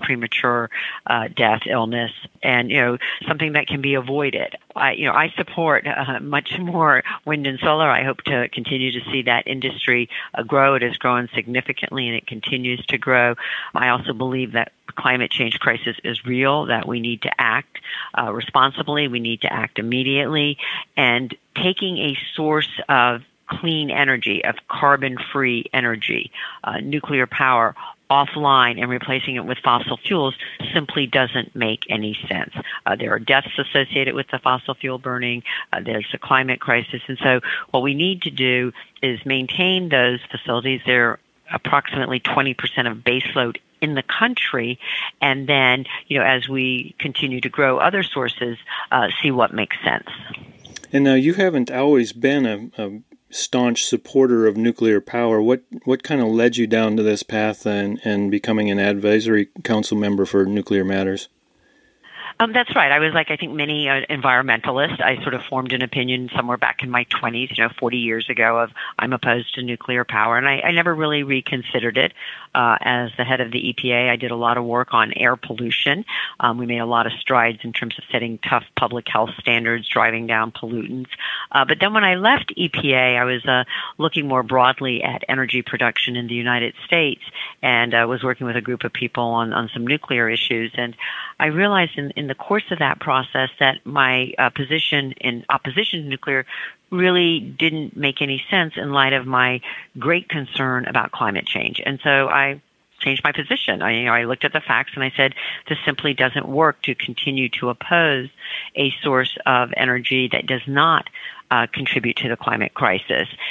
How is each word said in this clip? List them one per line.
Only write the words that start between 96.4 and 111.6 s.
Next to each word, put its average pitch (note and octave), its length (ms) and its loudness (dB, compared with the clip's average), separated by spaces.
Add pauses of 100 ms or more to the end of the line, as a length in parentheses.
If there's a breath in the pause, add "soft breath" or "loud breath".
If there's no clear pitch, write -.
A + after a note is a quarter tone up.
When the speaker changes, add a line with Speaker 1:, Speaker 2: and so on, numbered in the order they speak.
Speaker 1:
really F3+ 500 4
didn't D3+ 560 -4
make C#3+ 240 -2
any C3+ 300 -2
sense E3+ 260 0
in C#3+ 160 -4
light C3+ 200 4
of C3+ 120 2
my B2+ 360 2 (380 loud breath)
great E3 300 0
concern C3 580 -2
about - 260 -2
climate G2+ 340 -2
change. - 380 -4
And C3+ 180 -4
so C#3 260 4
I C#3 320 2 (380)
changed C3+ 240 -2
my D3 80 2
position. C#3+ 500 -2
I, A2+ 180 0
you A#2+ 80 0
know, A#2 60 4
I A#2+ 120 4
looked B2 200 -2
at C#3+ 80 0
the D#3 80 0
facts B2+ 340 0
and C3+ 100 -4
I C3 120 -4
said, C3+ 180 2 (340 loud breath)
"This D3+ 160 -2
simply C#3+ 300 0
doesn't C3 340 0
work D3 340 2
to B2+ 140 -2
continue C3 520 -2 (120)
to B2 80 -2
oppose C#3 600 2 (460 loud breath)
a C#3 180 0 (100)
source C3 340 2 (100)
of B2 300 2
energy B2+ 560 0
that - 140 -2
does C3 200 -2
not, D3 420 2 (440 loud breath)
uh, A#2+ 200 2